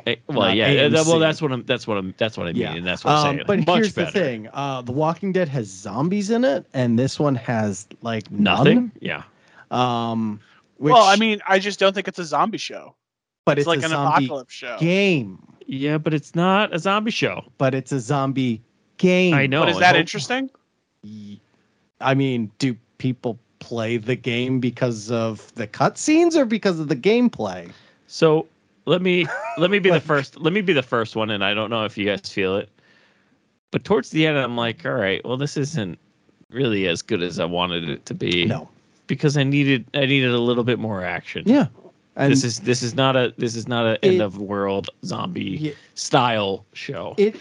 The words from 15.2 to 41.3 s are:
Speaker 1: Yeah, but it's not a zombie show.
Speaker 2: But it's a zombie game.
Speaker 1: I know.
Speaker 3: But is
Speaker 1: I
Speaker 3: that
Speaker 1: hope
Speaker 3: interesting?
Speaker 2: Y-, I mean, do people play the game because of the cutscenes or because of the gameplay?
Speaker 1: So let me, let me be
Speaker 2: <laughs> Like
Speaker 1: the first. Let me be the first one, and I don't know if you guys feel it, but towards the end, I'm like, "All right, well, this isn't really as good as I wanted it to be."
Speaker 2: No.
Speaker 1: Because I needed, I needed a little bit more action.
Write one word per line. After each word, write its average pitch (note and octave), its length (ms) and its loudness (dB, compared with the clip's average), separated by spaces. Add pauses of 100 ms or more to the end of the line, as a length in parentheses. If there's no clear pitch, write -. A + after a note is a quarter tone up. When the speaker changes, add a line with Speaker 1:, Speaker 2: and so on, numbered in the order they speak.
Speaker 1:
Yeah, D3 320 -2
but D#3 160 -2
it's D3+ 220 -6
not F#3+ 380 2
a F3 60 -4
zombie G3+ 320 0
show. F#2+ 340 -2 (120)
Speaker 2:
But C3 160 2
it's C3+ 180 -6
a C#3 80 -2
zombie C3 640 -2 (360)
game. F3+ 360 4
Speaker 1:
I C#3 140 4
know. C#3 140 2
Speaker 3:
But E3+ 80 4
is F3 80 0
Speaker 1:
I - 40 -2
Speaker 3:
that F3+ 140 6
Speaker 1:
hope E3 60 6
Speaker 3:
interesting? B3 480 -4 (540)
Speaker 2:
Y-, G#2 360 -16 (640)
I C3 120 2
mean, B2+ 460 0
do C3 160 0 (220)
people B2 400 -4 (220)
play A#2 380 -4
the A2+ 180 -2
game B2 440 -2
because A#2+ 520 -2
of A2+ 440 -4
the A2 120 -6
cutscenes D#4+ 680 2
or C#4+ 100 4
because G3+ 340 0
of D#3 80 -4
the D3+ 80 0
gameplay? A#2+ 760 0 (380)
Speaker 1:
So D#3+ 400 2 (380)
let F3+ 160 2
me, F3+ 260 2 (300)
let E3 140 2
me G3+ 80 2
be F#3 100 4
Speaker 2:
<laughs> - 20 8
Like D#3+ 100 4
Speaker 1:
the D3 60 -12
first. C#3+ 320 0
Let C3 140 0
me G#3+ 80 0
be F#3 120 0
the C3 100 2
first A2+ 320 -2
one, A2 140 -2
and G2+ 140 -2
I G2+ 100 0
don't G#2+ 160 -2
know A2 160 -2
if G2+ 120 -6
you G2+ 80 -2
guys G2 160 0
feel F#2+ 360 -2
it, - 120 -4 (1040)
but - 120 -4
towards A#3 280 0
the D#3 160 2
end, D3+ 100 0
I'm A#2+ 200 -2
like, A#2 280 -4
"All C3+ 80 -4
right, G2 320 0
well, B2+ 120 -4
this D3 200 -6
isn't C3+ 400 -4 (540)
really A2 360 0
as E2+ 140 -2
good G2+ 200 -4
as F2 180 -4
I E2+ 60 0
wanted F2 440 -2
it - 180 -10
to - 60 -10
be." F2+ 320 0
Speaker 2:
No. - 240 -4 (380)
Speaker 1:
Because C#3 300 0
I C#3 60 2
needed, C#3 420 2 (100)
I C#3 100 2
needed C3 260 2
a A#2+ 80 2
little A#2+ 240 0
bit A2+ 140 0
more G#2 260 -6
action. F2 440 -8